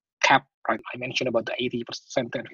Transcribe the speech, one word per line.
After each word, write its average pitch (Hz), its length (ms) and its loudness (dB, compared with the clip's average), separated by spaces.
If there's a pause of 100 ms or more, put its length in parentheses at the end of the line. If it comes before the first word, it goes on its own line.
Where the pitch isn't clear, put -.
(220)
cap, 139 240 6 (200)
right? 117 140 0 (140)
I - 20 -10
mentioned 127 320 -2
about 113 160 2
the - 180 -4
eighty 120 220 -2
percent - 500 -4
and 117 200 -6